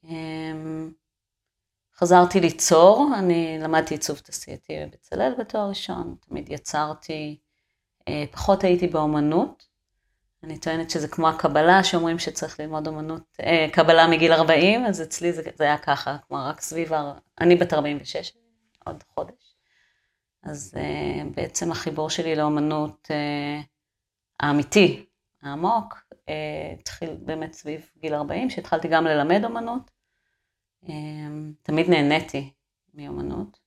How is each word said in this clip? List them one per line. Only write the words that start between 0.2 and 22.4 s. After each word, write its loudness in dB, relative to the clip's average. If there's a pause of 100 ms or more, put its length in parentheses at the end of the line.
חזרתי 6
ליצור, 6 (100)
אני 0
למדתי 0
עיצוב -6
תעשייתי -14 (120)
בבצלאל -4
בתואר -4
ראשון, -8
תמיד -14
יצרתי, -8 (680)
אה, -6
פחות 0
הייתי 2
באומנות. 0 (760)
אני -14
טוענת -4
שזה -4
כמו 0
הקבלה, 4
שאומרים 0
שצריך -8
ללמוד -6
אומנות, -10
אה, 2
קבלה 8
מגיל 6
ארבעים, 4
אז -2
אצלי -4
זה, -8 (140)
זה -2
היה 2
ככה, -2 (100)
כלומר, -6
רק -8
סביב -6
ה-, -4 (280)
אני 8
בת 2
ארבעים -2
ושש, -10 (520)
עוד -14 (120)
חודש. -12 (880)
אז, -14
אה, -6 (120)
בעצם -6
החיבור -6
שלי -2
לאומנות, -2